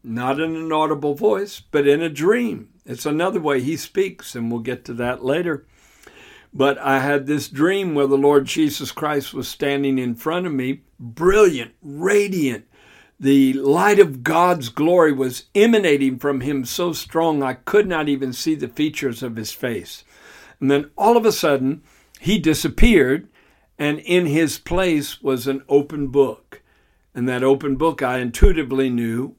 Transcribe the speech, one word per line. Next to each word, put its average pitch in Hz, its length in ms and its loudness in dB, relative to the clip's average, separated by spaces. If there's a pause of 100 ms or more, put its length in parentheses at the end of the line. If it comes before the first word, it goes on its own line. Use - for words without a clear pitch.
not 123 360 -4
in 160 160 -4
an 160 160 -8
audible 151 440 -2
voice, 202 440 -2
but 143 280 0
in 147 160 2
a 165 60 -4
dream. 170 600 -2 (160)
It's 123 220 -10
another 170 320 -2
way 143 220 0
he 143 160 -4
speaks, - 580 -6
and 117 160 -6
we'll 117 100 -6
get 120 240 -8
to 123 80 -12
that 123 320 -6
later. 156 400 -2 (880)
But 135 240 2
I 135 220 0
had 143 260 0
this 143 220 -4
dream 175 480 0
where 143 100 2
the 139 100 2
Lord 139 300 4
Jesus 147 460 -2
Christ 147 420 -6
was 127 140 -8
standing 139 500 -2
in 123 160 -2
front 165 320 -4
of 160 80 -6
me, 131 280 -6 (180)
brilliant, 156 840 2
radiant. 170 840 -2 (540)
The 135 340 4
light 165 440 4
of 147 240 4
God's 165 480 0
glory 156 440 4
was 131 320 -4 (100)
emanating 165 640 2
from 139 220 -2
him 135 220 -4
so 170 300 -4
strong 160 480 -2
I 127 140 -4
could 202 320 0
not 156 200 -2
even 135 260 -2
see 156 200 -4
the 143 140 -6
features 143 560 -6
of 120 120 -8
his 110 160 -10
face. - 520 -10 (560)
And 135 100 -2
then 143 260 0
all 233 220 2
of 226 80 2
a 214 60 4
sudden, 139 500 -2 (400)
he 208 160 0
disappeared, 147 920 4 (480)
and 147 220 -4
in 180 260 0
his 151 320 0
place 160 640 -2
was 131 260 -2
an 135 220 -4
open 143 380 0
book. 131 540 -2 (540)
And 127 140 -4
that 123 140 -2
open 135 340 0
book, 160 240 -2
I 127 180 -2
intuitively 135 720 2
knew, 120 500 -4